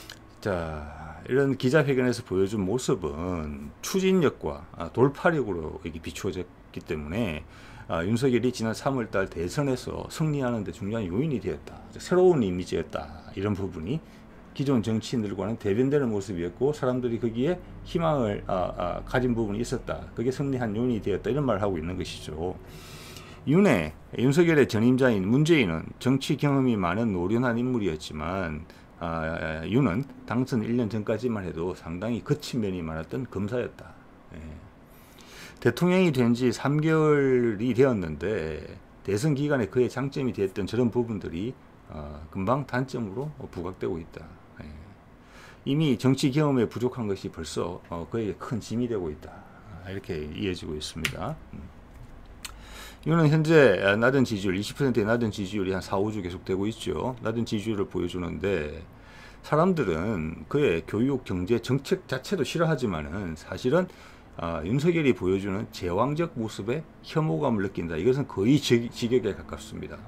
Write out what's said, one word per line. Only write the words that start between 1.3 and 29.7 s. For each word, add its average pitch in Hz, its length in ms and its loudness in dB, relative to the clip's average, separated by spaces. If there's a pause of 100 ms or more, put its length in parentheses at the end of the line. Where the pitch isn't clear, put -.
기자회견에서 127 680 2
보여준 98 380 0
모습은 82 1120 -2 (100)
추진력과, 160 880 2
아, 85 180 -8
돌파력으로 104 920 0
이게 82 160 -8
비추어졌기 - 840 -8
때문에, 80 580 -4 (440)
아, 85 160 -2
윤석열이 120 480 2
지난 113 220 -4
삼월 131 360 -2
달 95 200 0
대선에서 90 800 -4
승리하는 131 540 -2
데 90 80 -6
중요한 104 340 -4
요인이 117 340 -2
되었다. - 400 -8 (120)
새로운 180 500 4
이미지였다. 90 920 -4
이런 101 180 0
부분이 92 460 -4 (520)
기존 135 300 2
정치인들과는 107 760 -2
대변되는 127 520 2
모습이었고, 101 640 -2
사람들이 123 460 -2
거기에 123 380 0 (260)
희망을, 147 640 0
아, 98 300 0
아, 87 300 -4
가진 123 280 2
부분이 107 260 0
있었다. 82 540 -6
그게 120 160 -2
승리한 127 460 -2
요인이 120 240 0
되었다. 98 300 -2
이런 139 160 0
말을 101 160 0
하고 98 160 0
있는 87 180 -4
것이죠. 82 580 -6 (920)
윤의, 135 480 6 (240)
윤석열의 143 500 6
전임자인 120 580 4
문재인은 117 580 4 (140)
정치 131 380 2
경험이 135 400 4
많은 98 380 2
노련한 113 420 2
인물이었지만, 85 1080 -2 (340)
아, 80 640 -4
윤은 110 380 2 (200)